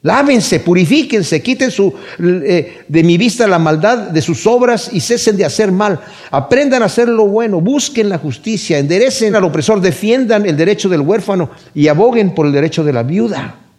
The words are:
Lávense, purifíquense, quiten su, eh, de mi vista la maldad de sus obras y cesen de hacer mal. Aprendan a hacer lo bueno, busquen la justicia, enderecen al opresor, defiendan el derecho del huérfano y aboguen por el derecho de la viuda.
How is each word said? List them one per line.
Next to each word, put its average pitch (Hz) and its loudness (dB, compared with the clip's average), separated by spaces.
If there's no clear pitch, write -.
Lávense, 185 2
purifíquense, 185 0
quiten 254 -2
su, 196 0
eh, 175 -2
de 160 4
mi 170 4
vista 226 0
la 185 2
maldad 165 0
de 160 0
sus - -4
obras 240 2
y 180 -2
cesen 226 0
de 190 0
hacer 190 -2
mal. 196 0
Aprendan 247 0
a 214 2
hacer 233 0
lo 226 2
bueno, 202 0
busquen 226 -2
la 196 -2
justicia, 156 -4
enderecen 202 0
al 202 2
opresor, 175 0
defiendan 208 0
el 160 0
derecho 196 0
del 170 0
huérfano 185 -2
y 147 2
aboguen 202 2
por 156 0
el 143 0
derecho 147 -2
de 147 0
la 117 -2
viuda. 180 -4